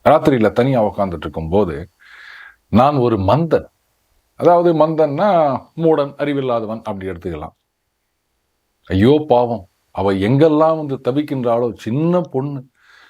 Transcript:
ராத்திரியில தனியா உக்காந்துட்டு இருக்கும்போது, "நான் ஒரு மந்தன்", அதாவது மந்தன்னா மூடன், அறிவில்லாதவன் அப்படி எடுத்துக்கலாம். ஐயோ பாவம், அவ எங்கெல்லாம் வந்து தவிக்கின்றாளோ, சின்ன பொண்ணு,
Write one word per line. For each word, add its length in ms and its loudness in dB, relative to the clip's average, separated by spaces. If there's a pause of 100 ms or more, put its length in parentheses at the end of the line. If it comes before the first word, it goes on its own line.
ராத்திரியில 420 4
தனியா 340 0
உக்காந்துட்டு 320 -4
இருக்கும்போது, 720 -4 (800)
"நான் 280 4
ஒரு 200 2
மந்தன்", 520 0 (680)
அதாவது 380 2
மந்தன்னா 840 0 (160)
மூடன், 420 0
அறிவில்லாதவன் 680 -4
அப்படி 240 -8
எடுத்துக்கலாம். 460 -10 (1300)
ஐயோ 420 4
பாவம், 400 0 (240)
அவ 220 -2
எங்கெல்லாம் 720 2
வந்து 260 -6
தவிக்கின்றாளோ, 640 -2
சின்ன 460 -2
பொண்ணு, 440 -8 (440)